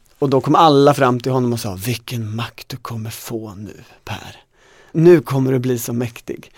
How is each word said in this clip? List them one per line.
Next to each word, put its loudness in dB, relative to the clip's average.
Och 0
då 2
kom 2
alla 6
fram 2
till -4
honom 0
och -4
sa: -6
"Vilken -8
makt -10
du -12
kommer -10
få -12
nu, -16
Per. -12
Nu 6
kommer -2
du 0
bli -2
så -8
mäktig." -8